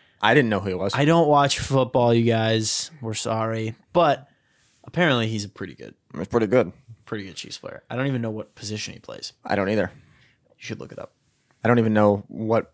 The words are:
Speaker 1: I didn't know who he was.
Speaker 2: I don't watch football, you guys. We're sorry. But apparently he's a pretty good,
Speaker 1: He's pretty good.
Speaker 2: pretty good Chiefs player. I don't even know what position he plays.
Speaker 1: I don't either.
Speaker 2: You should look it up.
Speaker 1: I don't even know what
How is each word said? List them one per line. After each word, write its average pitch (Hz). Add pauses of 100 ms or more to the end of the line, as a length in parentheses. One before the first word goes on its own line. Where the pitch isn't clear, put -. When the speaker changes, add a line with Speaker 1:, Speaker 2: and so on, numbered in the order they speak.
(220)
Speaker 1:
I 107
didn't 131
know 101
who 98
he 92
was. 95
Speaker 2:
I 135
don't 165
watch 143
football, 123
you 117
guys. 113 (120)
We're 113
sorry. 113 (160)
But 156 (580)
apparently 131
he's 110
a 98
pretty 80
good, 53 (240)
Speaker 1:
He's 92
pretty 113
good. 98 (340)
Speaker 2:
pretty 104
good 92
Chiefs -
player. -
I 120
don't 135
even 127
know 113
what -
position 104
he -
plays. - (100)
Speaker 1:
I -
don't 98
either. 104 (580)
Speaker 2:
You -
should -
look -
it -
up. - (520)
Speaker 1:
I 113
don't 120
even 110
know 104
what 110